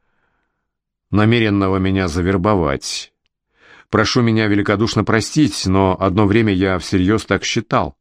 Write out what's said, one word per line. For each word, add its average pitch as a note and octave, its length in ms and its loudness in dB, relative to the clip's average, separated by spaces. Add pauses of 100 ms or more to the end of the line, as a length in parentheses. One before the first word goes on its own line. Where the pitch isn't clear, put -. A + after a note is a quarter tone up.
(1080)
намеренного G#2 680 2
меня F#2+ 320 0
завербовать. F2 1040 -2 (760)
Прошу G#2+ 320 0
меня A2 260 2
великодушно G2+ 560 0
простить, A2+ 600 0
но F#2+ 340 2
одно F#2+ 260 0
время G#2 280 2
я F#2 260 0
всерьез F#2+ 460 0
так G2 180 -2
считал». A2 580 -4